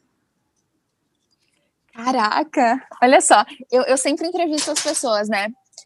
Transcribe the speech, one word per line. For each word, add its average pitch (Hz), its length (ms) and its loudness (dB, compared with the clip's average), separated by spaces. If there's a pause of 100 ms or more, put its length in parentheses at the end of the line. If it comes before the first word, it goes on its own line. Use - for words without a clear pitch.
(1900)
Caraca! 247 920 -2 (160)
Olha 262 200 6
só, 214 200 4 (300)
eu, 254 120 2
eu 262 120 2
sempre 311 320 -4
entrevisto 339 420 -2
as 302 100 -4
pessoas, 220 500 -4
né? 208 180 -2 (380)